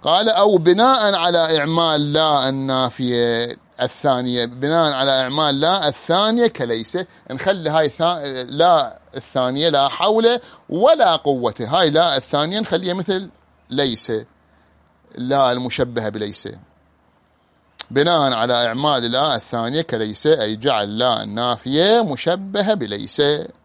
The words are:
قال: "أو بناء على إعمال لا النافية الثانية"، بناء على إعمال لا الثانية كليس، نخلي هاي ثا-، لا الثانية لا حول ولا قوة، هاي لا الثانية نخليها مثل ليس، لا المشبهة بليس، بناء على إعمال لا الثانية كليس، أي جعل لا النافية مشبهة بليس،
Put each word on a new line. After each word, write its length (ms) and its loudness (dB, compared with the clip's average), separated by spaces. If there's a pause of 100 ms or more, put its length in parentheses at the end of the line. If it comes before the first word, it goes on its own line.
قال: 260 2
"أو 280 4
بناء 560 4
على 460 2
إعمال 540 0
لا 360 2
النافية 1080 -2 (240)
الثانية"، 640 -2
بناء 460 0
على 300 0
إعمال 380 0
لا 280 0
الثانية 600 0
كليس، 500 -4 (340)
نخلي 380 -2
هاي 200 2
ثا-، 540 -4
لا 560 2 (160)
الثانية 540 0
لا 180 2
حول 520 2 (300)
ولا 460 4
قوة، 440 0
هاي 300 2
لا 280 2
الثانية 420 -2
نخليها 340 -4
مثل 360 -4 (400)
ليس، 420 -2 (1040)
لا 360 2
المشبهة 580 -4
بليس، 400 -8 (1400)
بناء 420 2
على 340 0
إعمال 440 -2
لا 240 0
الثانية 460 -4
كليس، 460 -4
أي 280 0
جعل 420 -2
لا 260 0
النافية 800 0
مشبهة 680 -4
بليس، 480 -4 (440)